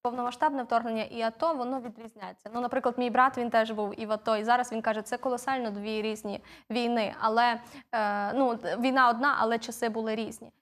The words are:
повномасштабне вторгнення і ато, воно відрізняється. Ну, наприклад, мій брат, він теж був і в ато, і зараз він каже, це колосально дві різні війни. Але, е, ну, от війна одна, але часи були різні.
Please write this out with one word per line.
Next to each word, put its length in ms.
повномасштабне 600
вторгнення 400
і 180
ато, 320
воно 280
відрізняється. 720
Ну, 80
наприклад, 360
мій 120
брат, 280
він 120
теж 220
був 280
і 60
в 60
ато, 260
і 60
зараз 280
він 100
каже, 200
це 160
колосально 540
дві 300
різні 420
війни. 500
Але, 400
е, 420
ну, 140
от 180
війна 300
одна, 300
але 200
часи 300
були 260
різні. 360